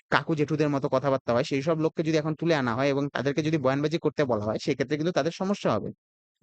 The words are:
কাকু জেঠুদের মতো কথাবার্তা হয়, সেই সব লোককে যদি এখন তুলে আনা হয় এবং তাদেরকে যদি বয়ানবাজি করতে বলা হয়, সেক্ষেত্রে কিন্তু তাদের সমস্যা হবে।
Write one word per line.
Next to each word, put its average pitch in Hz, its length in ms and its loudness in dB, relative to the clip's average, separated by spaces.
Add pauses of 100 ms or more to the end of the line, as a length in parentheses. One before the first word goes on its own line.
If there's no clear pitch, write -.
(100)
কাকু 151 240 2
জেঠুদের 151 340 0
মতো 139 200 0
কথাবার্তা 135 440 0
হয়, 123 120 2
সেই 139 180 -2
সব 160 160 0
লোককে 156 240 0
যদি 156 160 0
এখন 151 160 -2
তুলে 165 200 0
আনা 127 200 2
হয় 135 140 0
এবং 139 200 0
তাদেরকে 135 340 0
যদি 156 160 0
বয়ানবাজি 143 400 0
করতে 151 260 0
বলা 110 200 0
হয়, 113 140 -2
সেক্ষেত্রে 139 380 -2
কিন্তু 160 160 -2
তাদের 156 200 0
সমস্যা 190 400 -2
হবে। 104 160 -2 (540)